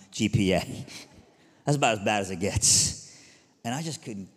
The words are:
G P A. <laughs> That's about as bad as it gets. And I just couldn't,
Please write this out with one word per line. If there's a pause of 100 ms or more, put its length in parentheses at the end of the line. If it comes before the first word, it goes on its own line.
G
P
A. (340)
<laughs>
That's
about
as
bad
as
it
gets. (520)
And
I
just
couldn't,